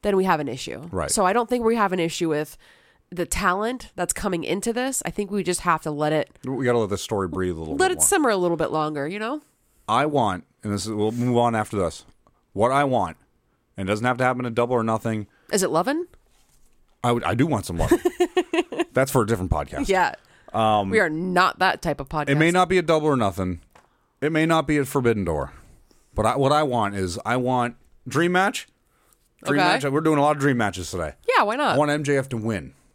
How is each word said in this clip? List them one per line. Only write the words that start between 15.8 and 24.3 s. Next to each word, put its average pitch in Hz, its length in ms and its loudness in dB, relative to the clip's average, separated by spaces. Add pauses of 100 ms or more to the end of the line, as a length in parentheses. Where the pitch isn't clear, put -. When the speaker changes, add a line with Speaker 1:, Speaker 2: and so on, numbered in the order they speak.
Speaker 2:
I 120 80 2
would, 120 120 0
I 90 120 0
do 131 100 2
want 127 220 -2
some 87 100 -6
lovin'. 320 220 2 (460)
Speaker 1:
<laughs> - 480 -4
Speaker 2:
That's 135 180 2
for 127 100 4
a 104 60 0
different 92 240 0
podcast. 76 360 -4
Speaker 1:
Yeah. 185 280 0 (380)
Speaker 2:
Um, 110 360 2
Speaker 1:
We 214 100 2
are 180 100 2
not 175 500 0
that - 220 0
type 151 180 -2
of 139 100 -10
podcast. 147 200 -4
Speaker 2:
it 139 80 4
may 160 140 4
not 180 180 4
be 185 100 4
a - 40 0
Double 156 240 2
or 143 100 4
Nothing. 92 440 -2 (580)
It 156 120 0